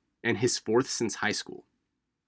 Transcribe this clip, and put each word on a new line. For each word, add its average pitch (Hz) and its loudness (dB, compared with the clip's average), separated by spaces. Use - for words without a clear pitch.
and 117 2
his 120 2
fourth 120 2
since - -2
high 104 -2
school. - -8